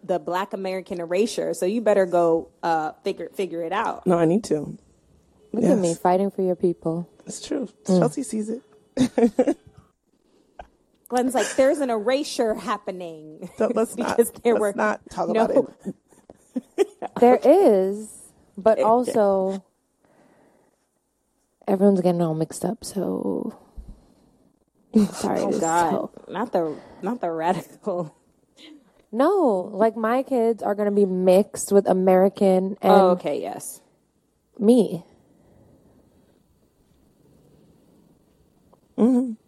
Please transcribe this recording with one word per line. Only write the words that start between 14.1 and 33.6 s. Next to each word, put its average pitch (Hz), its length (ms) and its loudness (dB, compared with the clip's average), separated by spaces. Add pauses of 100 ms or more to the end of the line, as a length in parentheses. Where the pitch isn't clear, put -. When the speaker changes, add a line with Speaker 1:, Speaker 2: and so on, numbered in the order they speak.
Speaker 2:
not, - 120 -20
Speaker 1:
there 233 100 2
Speaker 2:
let's 202 80 0
Speaker 1:
were 202 140 -2
Speaker 2:
not 214 340 -2
talk 180 200 -6
Speaker 1:
no 220 160 2
Speaker 2:
about - 220 0 (180)
it. 190 140 -10
<laughs> - 1200 -8
Speaker 3:
There 240 240 6
is, 214 680 4 (480)
but 208 200 2
Speaker 1:
Yeah. - 80 0
Speaker 3:
also 196 760 0 (2000)
everyone's 196 340 4
getting 175 200 2
all 160 140 0
mixed - 280 -6
up, 190 200 -6
so 190 760 -6 (1600)
sorry - 260 -4
Speaker 1:
Oh, 202 120 -2
Speaker 3:
to - 80 -2
Speaker 1:
God. 165 300 0
Speaker 3:
tell. - 220 -4 (160)
Speaker 1:
Not 226 240 -8
the, 160 240 -2 (260)
not 233 200 -6
the 175 100 -6
radical. 165 840 -6 (1000)
Speaker 3:
No, 262 640 2
like, 202 240 2
my 233 260 -2
kids 233 380 0
are 208 140 -2
gonna 208 160 -2
be 202 140 4
mixed 185 680 2
with 196 160 4
American 190 960 2
and 190 120 4
Speaker 1:
Oh, 190 180 8
okay, 156 300 -2
yes. - 400 -12 (760)